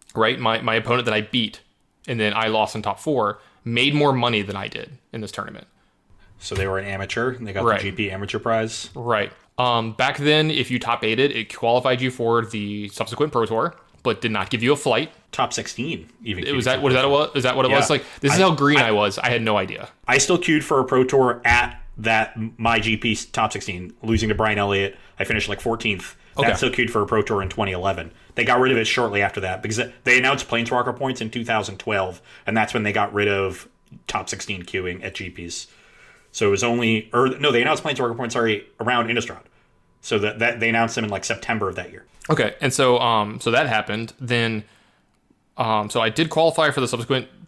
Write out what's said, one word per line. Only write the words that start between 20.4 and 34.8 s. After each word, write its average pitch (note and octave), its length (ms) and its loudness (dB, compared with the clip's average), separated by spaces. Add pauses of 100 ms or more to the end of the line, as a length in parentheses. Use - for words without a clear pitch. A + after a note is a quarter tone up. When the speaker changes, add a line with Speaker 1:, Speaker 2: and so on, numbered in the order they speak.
Speaker 2:
for C#3+ 160 2
a B2+ 60 2
Pro C3 180 4
Tour B2+ 400 4
at A#2+ 340 2 (200)
that, A2 400 0 (200)
my A2+ 220 2
G A2 160 0
P A2 220 0
top - 340 -2
sixteen, F2+ 500 -8
losing A2 280 2
to G#2+ 60 0
Brian G#2+ 220 2
Elliott. G2 380 0 (240)
I G2 60 -4
finished, A2 240 -2
like, G2+ 100 -6
fourteenth. A2+ 560 -4 (220)
Speaker 1:
Okay. A#2 100 2
Speaker 2:
That G#2+ 80 2
still B2+ 160 0
queued A#2+ 180 0
for A2 120 0
a G2+ 40 0
Pro A2 160 2
Tour G2+ 200 0
in F#2+ 80 -4
twenty G2 240 -2
eleven. F2+ 380 -4 (240)
They A#2+ 100 0
got B2 160 4
rid C3 100 4
of A#2+ 60 4
it A2+ 80 2
shortly G#2+ 360 0
after G2 200 0
that F#2 200 -4
because G#2+ 200 -4 (240)
they B2 120 6
announced C#3 300 2
Planeswalker A#2+ 480 0
points C3 240 -4
in A2 120 -6
two A#2+ 120 -6
thousand G#2+ 360 -2
twelve, F#2+ 420 -2 (260)
and G#2+ 80 0
that's A2 180 2
when A2+ 100 0
they G#2 100 0
got G#2 200 0
rid G#2 140 2
of G2 400 0 (400)
top - 220 -6
sixteen G2 340 -8
queuing F#2 400 -6